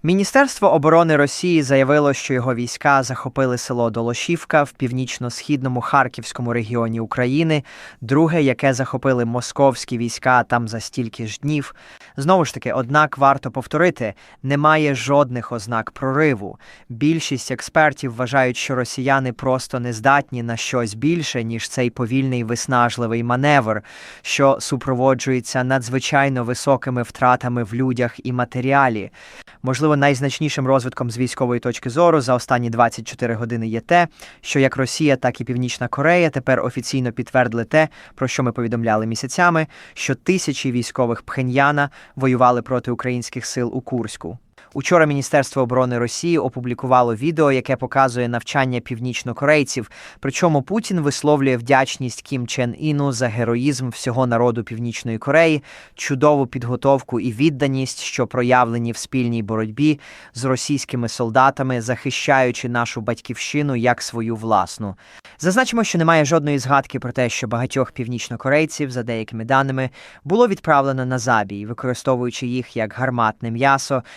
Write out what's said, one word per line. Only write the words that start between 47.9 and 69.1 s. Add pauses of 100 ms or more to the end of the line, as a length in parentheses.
навчання
північнокорейців, (280)
причому
Путін
висловлює
вдячність
Кім
Чен
Іну
за
героїзм
всього
народу
Північної
Кореї, (320)
чудову
підготовку
і
відданість,
що
проявлені
в
спільній
боротьбі (340)
з
російськими
солдатами,
захищаючи
нашу
батьківщину
як
свою
власну. (440)
Зазначимо,
що
немає
жодної
згадки
про
те,
що
багатьох
північнокорейців,
за
деякими